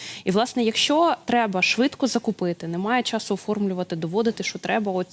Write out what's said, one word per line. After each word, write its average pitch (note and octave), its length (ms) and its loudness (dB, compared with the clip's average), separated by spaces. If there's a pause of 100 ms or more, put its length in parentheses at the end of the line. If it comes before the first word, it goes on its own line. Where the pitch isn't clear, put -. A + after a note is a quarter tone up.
(240)
І, - 60 2
власне, A#3 340 2
якщо A3 300 2 (300)
треба G#3+ 380 2
швидко B3+ 440 2
закупити, F3+ 600 -2
немає G3+ 340 0
часу - 320 -4
оформлювати, F#3+ 600 -2
доводити, G3+ 460 0
що - 160 -6
треба, G3+ 340 0
от, F3+ 200 -2